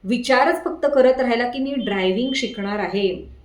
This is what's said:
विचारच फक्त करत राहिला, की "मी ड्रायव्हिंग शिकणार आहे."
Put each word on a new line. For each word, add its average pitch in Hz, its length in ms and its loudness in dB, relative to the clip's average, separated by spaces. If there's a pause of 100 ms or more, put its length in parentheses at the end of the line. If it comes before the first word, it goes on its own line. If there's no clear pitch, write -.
विचारच 254 600 2
फक्त - 300 -2
करत 254 260 6
राहिला, 240 280 0
की 262 100 -6
"मी 277 180 -4
ड्रायव्हिंग 202 560 0
शिकणार 208 460 -4
आहे." 190 500 -2 (160)